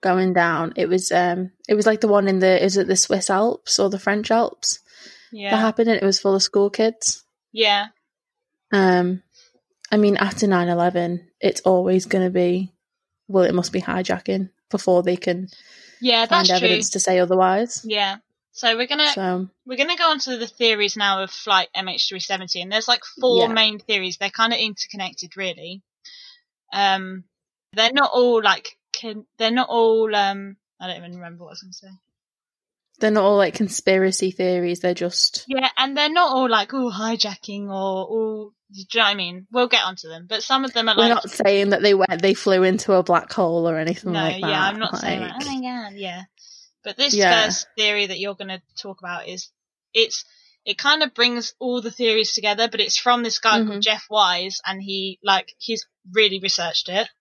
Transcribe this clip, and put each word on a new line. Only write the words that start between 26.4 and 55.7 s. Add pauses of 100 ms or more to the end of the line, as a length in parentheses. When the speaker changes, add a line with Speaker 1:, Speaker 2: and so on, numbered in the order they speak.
Speaker 2:
Um, (480)
they're
not
all,
like, (220)
con-, (120)
they're
not
all,
um, (220)
I
don't
even
remember
what
I
was
gonna
say. (1120)
Speaker 1:
They're
not
all,
like,
conspiracy
theories,
they're
just
Speaker 2:
Yeah,
and
they're
not
all,
like,
all
hijacking
or (340)
all, (200)
do
you (100)
know
what
I
mean?
We'll
get
onto
them,
but
some
of
them
are,
Speaker 1:
We're
Speaker 2:
like
Speaker 1:
not
saying
that
they
went,
they
flew
into
a
black
hole
or
anything
Speaker 2:
No,
Speaker 1:
like
Speaker 2:
yeah,
Speaker 1:
that,
Speaker 2:
I'm
not
saying,
like,
Speaker 1:
like
Speaker 2:
"Oh
my (280)
God,"
yeah. (600)
But
this
Speaker 1:
Yeah.
Speaker 2:
first (100)
theory
that
you're
gonna (160)
talk
about
is, (440)
it's, (420)
it
kinda
brings
all
the
theories
together,
but
it's
from
this
guy
Speaker 1:
Mm-hmm.
Speaker 2:
called
Jeff
Wise,
and
he,
like,
he's (260)